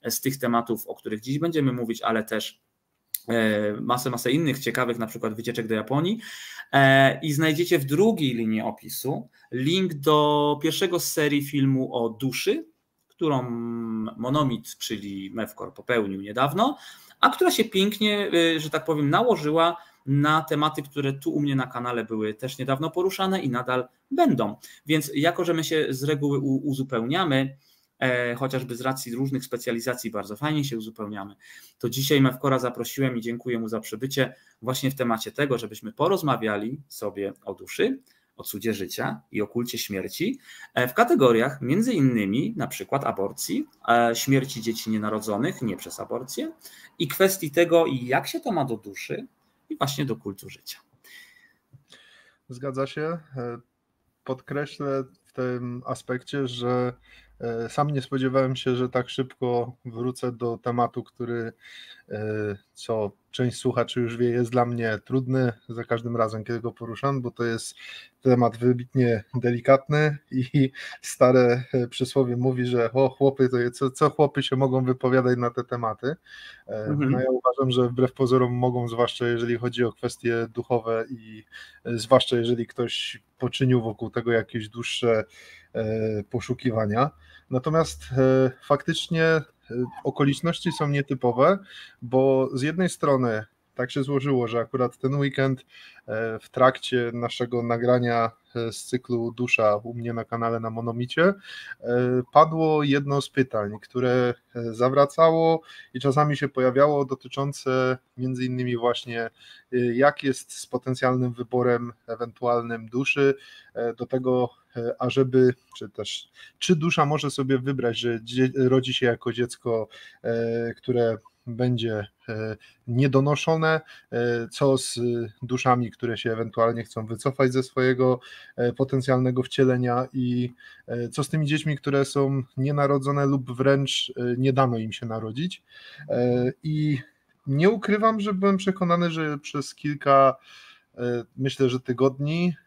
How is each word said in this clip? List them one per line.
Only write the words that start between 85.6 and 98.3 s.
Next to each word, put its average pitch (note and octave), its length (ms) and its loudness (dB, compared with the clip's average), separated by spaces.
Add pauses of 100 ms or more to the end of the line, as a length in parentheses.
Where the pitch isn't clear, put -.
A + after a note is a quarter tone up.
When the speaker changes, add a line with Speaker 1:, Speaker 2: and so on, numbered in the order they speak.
Speaker 2:
e, A2 500 -2
poszukiwania. A#2 880 -2 (380)
Natomiast, D#3 540 0 (140)
e, C3 340 4 (120)
faktycznie, D#3+ 600 0
e, D#3+ 200 4 (600)
okoliczności D3 680 0
są D3 160 -2
nietypowe, C#3+ 720 2 (420)
bo C3 520 4
z B2+ 80 -2
jednej E3+ 280 0
strony B2 560 0 (300)
tak B2 160 -4
się C#3 120 -2
złożyło, C3 440 0
że A#2 120 -2
akurat B2 380 -2
ten C3+ 180 -2
weekend, C3+ 460 0
e, - 40 -20 (760)
w - 100 -20
trakcie B2+ 640 2
naszego A#2+ 500 -4
nagrania, A#2 680 2 (240)